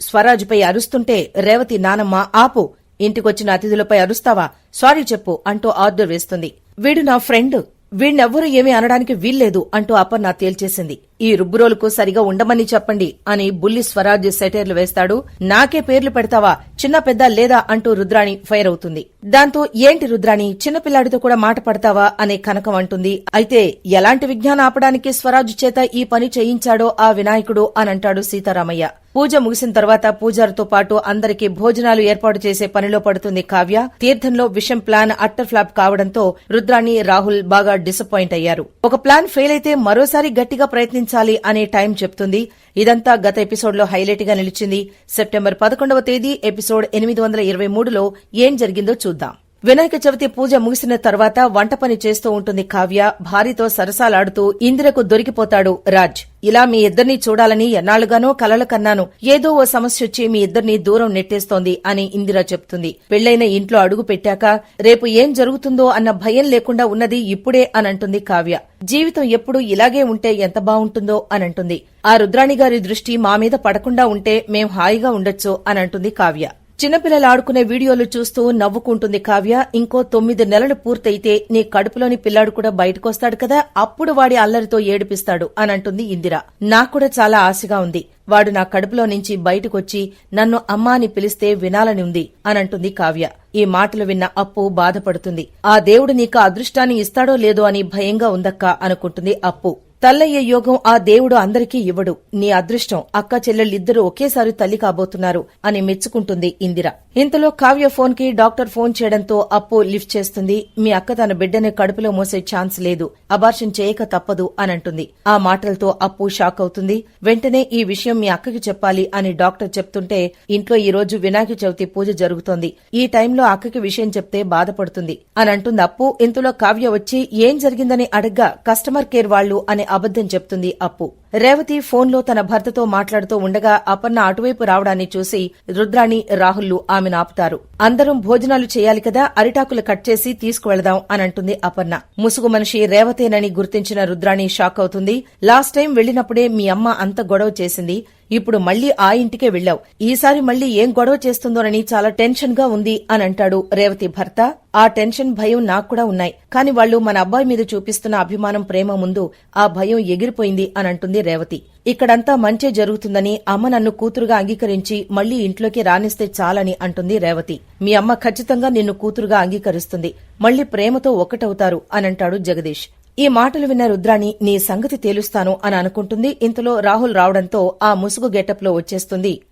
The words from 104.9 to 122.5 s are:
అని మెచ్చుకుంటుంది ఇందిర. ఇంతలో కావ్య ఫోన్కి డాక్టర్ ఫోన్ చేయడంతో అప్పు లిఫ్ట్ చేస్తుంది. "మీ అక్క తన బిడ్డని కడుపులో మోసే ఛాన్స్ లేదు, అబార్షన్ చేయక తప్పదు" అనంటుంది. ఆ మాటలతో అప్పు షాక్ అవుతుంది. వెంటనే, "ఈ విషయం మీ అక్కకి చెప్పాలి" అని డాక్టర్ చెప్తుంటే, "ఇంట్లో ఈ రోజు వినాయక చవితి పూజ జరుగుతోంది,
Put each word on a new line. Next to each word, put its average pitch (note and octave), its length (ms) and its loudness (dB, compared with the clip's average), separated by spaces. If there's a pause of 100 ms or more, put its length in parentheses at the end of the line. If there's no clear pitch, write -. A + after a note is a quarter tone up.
అని G#3 160 0
మెచ్చుకుంటుంది F#3+ 800 -4
ఇందిర. F3+ 280 -2 (260)
ఇంతలో D4 340 2
కావ్య C#4 380 2
ఫోన్కి C4 440 0
డాక్టర్ A3+ 360 2
ఫోన్ A#3 240 -2 (100)
చేయడంతో G#3 500 0
అప్పు G#3 300 0
లిఫ్ట్ G3+ 340 -4
చేస్తుంది. G3 500 -4 (120)
"మీ G#3+ 120 0
అక్క F#3+ 220 -2
తన A3 200 -2
బిడ్డని F#3+ 380 0
కడుపులో G#3 400 -2
మోసే F#3+ 280 -4
ఛాన్స్ F#3 420 -6
లేదు, F3 300 -4 (200)
అబార్షన్ A3 500 0
చేయక G#3 220 -2
తప్పదు" F#3 560 -4
అనంటుంది. E3+ 500 -6 (180)
ఆ G#3 100 4
మాటలతో G3 680 0
అప్పు F#3+ 260 -4
షాక్ F#3+ 320 -2
అవుతుంది. F#3+ 440 -4 (180)
వెంటనే, A#3+ 500 0
"ఈ A#3 120 0
విషయం G3+ 360 -4
మీ G#3 80 -2
అక్కకి A3 300 -4 (100)
చెప్పాలి" F#3+ 460 -2
అని F#3+ 180 -2
డాక్టర్ F#3 360 -2 (100)
చెప్తుంటే, F#3 540 -6 (180)
"ఇంట్లో G#3 260 0
ఈ G3+ 140 2
రోజు G3+ 260 -2
వినాయక G#3 480 -2
చవితి F#3 200 -4
పూజ G3 260 -6
జరుగుతోంది, F3 600 -4 (220)